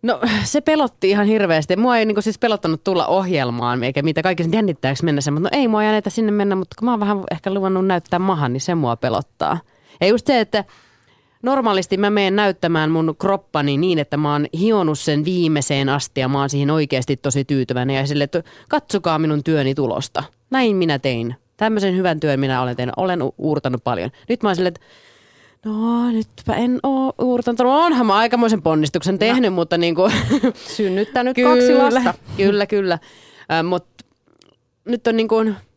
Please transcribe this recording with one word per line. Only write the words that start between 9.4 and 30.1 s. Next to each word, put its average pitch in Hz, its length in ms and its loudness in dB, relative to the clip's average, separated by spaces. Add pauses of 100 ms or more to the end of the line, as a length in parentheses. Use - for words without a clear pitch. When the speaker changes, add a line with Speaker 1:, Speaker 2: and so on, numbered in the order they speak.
Speaker 1:
Ja 180 60 2
just 226 200 2
se, 262 140 4
että 208 240 -2 (800)
normaalisti 226 540 0
mä 202 140 0
meen 196 260 0
näyttämään 170 540 0
mun 160 280 0
kroppani 151 580 -2
niin, 170 220 0
että 147 180 -4
mä 147 160 0
oon 147 140 -2 (120)
hionut 185 400 0
sen 151 260 0
viimeiseen 151 640 0
asti 139 320 -4
ja 131 80 0
mä 139 120 0
oon 139 100 -2
siihen 143 200 0
oikeasti 143 460 0
tosi 139 280 -2
tyytyväinen 131 520 -2
ja 139 100 -2
sille, 143 180 0
että 165 180 -4 (260)
katsokaa 196 500 -2
minun 151 260 -2
työni 139 300 0
tulosta. 131 480 -4 (280)
Näin 247 260 2
minä 165 220 0
tein. 120 360 -4 (220)
Tämmöisen 202 400 0
hyvän 175 240 0
työn 143 200 0
minä 131 220 0
olen 123 140 -4
tehnyt. 123 200 -4
Olen 180 260 -2
u-, 135 160 -4
uurtanut 147 460 -2
paljon. 113 260 -4 (180)
Nyt 240 140 -2
mä 220 60 0
oon 185 80 0
silleen, 180 200 -2
että - 100 -20 (840)
no 233 400 0
nytpä - 440 -4
en 247 280 0
oo 262 360 0
uurtanut. 247 400 0
No, 262 260 4
onhan 254 220 2
mä 202 100 4
aikamoisen 226 460 2
ponnistuksen 160 560 0
tehnyt, 233 340 2
Speaker 2:
No. - 20 -2
Speaker 1:
mutta 170 240 0
niinku 170 320 2 (680)